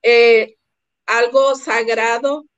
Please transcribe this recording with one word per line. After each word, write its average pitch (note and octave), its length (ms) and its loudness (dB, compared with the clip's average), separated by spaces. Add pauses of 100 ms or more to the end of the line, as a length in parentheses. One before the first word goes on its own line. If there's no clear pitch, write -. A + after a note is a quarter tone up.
eh, A3+ 540 2 (500)
algo B3+ 480 0
sagrado A#3 880 -4 (140)